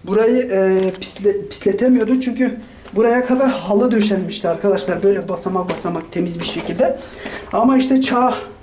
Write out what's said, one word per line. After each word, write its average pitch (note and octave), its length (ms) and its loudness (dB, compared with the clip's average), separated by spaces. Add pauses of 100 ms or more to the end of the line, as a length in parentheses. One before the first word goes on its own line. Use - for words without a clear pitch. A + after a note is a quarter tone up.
Burayı, A3+ 380 2
e, F#3+ 480 2 (100)
pisle-, - 480 -2
pisletemiyordu A#3 720 2
çünkü A#3+ 400 -2 (340)
buraya A#3+ 320 2
kadar C4 240 2
halı G#3+ 420 0
döşenmişti F#3+ 560 0
arkadaşlar. F3+ 540 0
Böyle G3 260 2
basamak F3+ 420 -4
basamak E3 420 -6
temiz E3+ 280 -4
bir E3+ 40 -4
şekilde. - 540 -2 (540)
Ama B3+ 260 4
işte C4 220 4
çağ B3+ 340 2 (280)